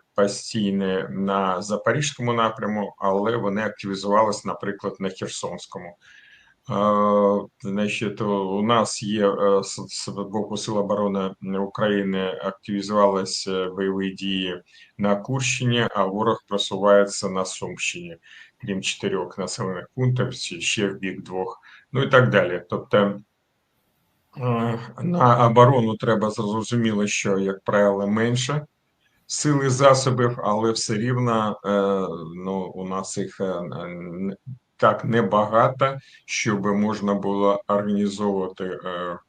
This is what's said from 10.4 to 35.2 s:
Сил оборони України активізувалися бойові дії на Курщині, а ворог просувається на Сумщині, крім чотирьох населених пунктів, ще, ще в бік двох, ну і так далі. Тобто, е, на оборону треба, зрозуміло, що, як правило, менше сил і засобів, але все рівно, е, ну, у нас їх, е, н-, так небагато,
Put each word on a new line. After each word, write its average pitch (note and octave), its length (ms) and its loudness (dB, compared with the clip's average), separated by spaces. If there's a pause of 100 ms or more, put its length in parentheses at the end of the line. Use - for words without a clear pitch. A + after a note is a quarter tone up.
Сил G#2+ 200 -4
оборони G2 540 -2 (280)
України G2 840 -2
активізувалися G2 1300 0
бойові F#2+ 420 -2
дії F#2+ 500 -4 (360)
на G2+ 180 2
Курщині, B2 800 0
а G2 100 2
ворог G#2+ 420 0
просувається G2+ 840 2
на F#2 160 -2
Сумщині, E3 720 -8 (440)
крім G2 200 -4
чотирьох F#2+ 560 -4
населених F#2 580 -6
пунктів, B2 380 0
ще, - 280 -10
ще G2+ 260 0
в G2 120 -4
бік F#2 240 -6
двох, F#2 360 -6 (320)
ну C3 120 0
і - 60 0
так B2 200 8
далі. F2 400 2
Тобто, G2+ 500 2 (1160)
е, A#2 420 0 (220)
на B2+ 460 6
оборону A2+ 500 6
треба, G#2+ 320 2
зрозуміло, G#2+ 800 0
що, G2 320 0
як F#2+ 240 -2
правило, G2+ 440 2
менше B2 580 0 (600)
сил C#3+ 360 0
і C3+ 60 2
засобів, B2+ 760 4
але A2 280 2
все A2+ 220 -4
рівно, A2+ 720 0
е, G2 40 -2 (680)
ну, F#2+ 400 -6
у F#2 120 -8
нас F#2+ 300 -6
їх, F#2+ 240 -8
е, - 20 -2
н-, F2 920 -6 (420)
так A2 280 2
небагато, A#2 920 2 (280)